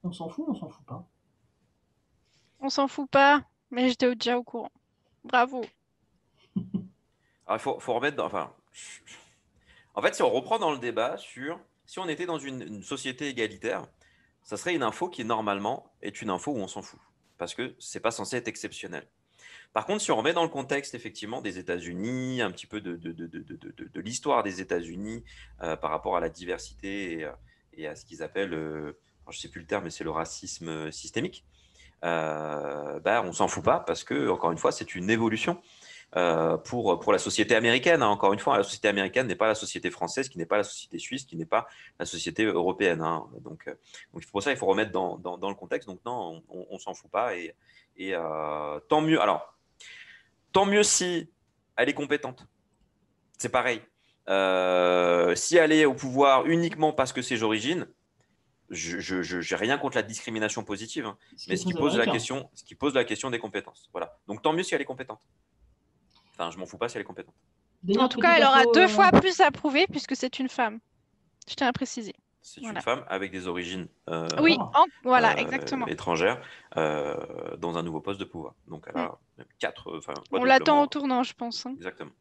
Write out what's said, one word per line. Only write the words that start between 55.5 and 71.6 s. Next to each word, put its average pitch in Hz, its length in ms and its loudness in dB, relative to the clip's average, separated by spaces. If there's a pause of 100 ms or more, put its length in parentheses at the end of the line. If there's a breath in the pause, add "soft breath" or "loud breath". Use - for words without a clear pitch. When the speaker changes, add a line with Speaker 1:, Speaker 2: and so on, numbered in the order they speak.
Speaker 3:
elle 156 160 8
est 156 100 8
au 139 100 6
pouvoir 131 520 4
uniquement 160 480 2
parce 131 180 0
que 131 100 -4
c'est 123 140 -2
ses 110 80 0
origines, 113 420 0 (840)
je, 85 300 -6
je, 92 240 -2
je, 87 180 -4
j'ai 87 160 -2
rien 117 200 0
contre 139 200 -4
la 110 60 0
discrimination 110 600 -4
positive, 113 420 -8
hein. 104 120 -10 (180 soft breath)
Speaker 1:
Ce - 80 -18
qui - 60 -18
Speaker 3:
Mais 185 60 0
Speaker 1:
est - 20 -2
Speaker 3:
ce - 80 -4
qui 185 80 0
Speaker 1:
très 160 80 -2
Speaker 3:
pose 147 160 2
la 117 60 4
Speaker 1:
américain. 113 100 0
Speaker 3:
question, 131 400 -6
ce - 100 -20
qui - 120 -20
pose 139 180 -2
la 127 100 4
question 117 260 -4
des 117 100 -4
compétences. - 520 -10
Voilà. 87 260 -8 (120)
Donc, 101 120 -8
tant 156 120 2
mieux 175 100 0
si 185 100 -4
elle 143 80 0
est 139 40 -4
compétente. 127 340 -12 (1200)
Enfin, 85 120 -4
je 85 80 -16
m'en 90 80 -10
fous 98 100 -16
pas 117 100 -4
si - 100 -8
elle 104 40 -6
est 95 40 -8
compétente. - 280 -16 (480)
Speaker 1:
D'ailleurs, 208 220 4
Speaker 2:
En 254 60 4
tout 247 100 -6
cas, 349 140 6
Speaker 1:
petite 320 100 8
Speaker 2:
elle 277 40 8
aura 269 120 8
Speaker 1:
info, 254 140 8
Speaker 2:
deux 339 100 10
Speaker 1:
euh, 370 40 8
Speaker 2:
fois 392 240 8
plus 370 300 6
à 320 80 8
prouver 294 400 2
puisque - 260 -6
c'est - 220 -4
une 262 120 -2
femme. 226 300 -2 (720)
Je - 60 -10
tiens 277 120 0